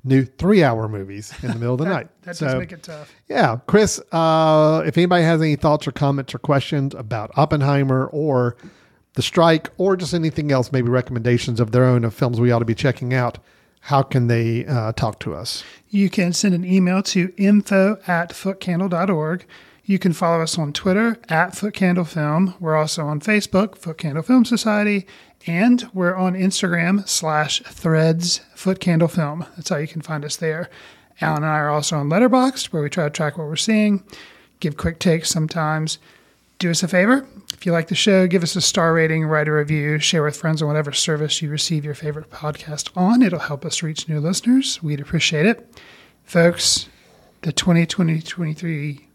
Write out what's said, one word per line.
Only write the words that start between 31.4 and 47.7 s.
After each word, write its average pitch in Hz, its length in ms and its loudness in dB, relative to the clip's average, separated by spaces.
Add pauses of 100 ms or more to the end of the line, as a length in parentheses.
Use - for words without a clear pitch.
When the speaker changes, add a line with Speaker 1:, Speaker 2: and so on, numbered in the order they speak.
Speaker 2:
and 156 80 0
I 151 80 0
are 147 100 0
also 147 280 -2
on 143 120 -2
Letterboxd, 247 580 2
where 160 140 -4
we 143 80 -2
try 170 140 -4
to 147 60 -2
track 151 280 -4
what 156 100 -10
we're 151 100 -8
seeing, 214 460 2 (580)
give 151 160 -4
quick 165 220 -4
takes 165 300 0
sometimes. 156 680 -2 (600)
Do 175 120 -2
us 156 100 0
a 180 60 -2
favor. 220 400 2 (240)
If - 140 -12
you 170 80 2
like 165 160 0
the 185 60 -2
show, 190 300 4
give 180 180 2
us 156 120 -4
a 175 60 -2
star 165 320 2
rating, 160 320 2
write 151 240 0
a - 20 0
review, 151 480 0
share 151 240 0
with 147 140 -2
friends 156 240 -2
on 151 80 0
whatever 147 240 -2
service 151 480 -2
you 151 80 -6
receive 151 340 -4
your 147 100 -8
favorite 151 380 -10
podcast 151 640 -10
on. 214 260 4
It'll 175 180 2
help 147 260 -8
us - 180 -6
reach 156 240 -8
new 151 140 -2
listeners. 240 600 0
We'd 147 200 -4
appreciate 151 440 0
it. 226 220 0 (560)
Folks, - 640 2 (540)
the 160 100 -2
twenty 170 340 4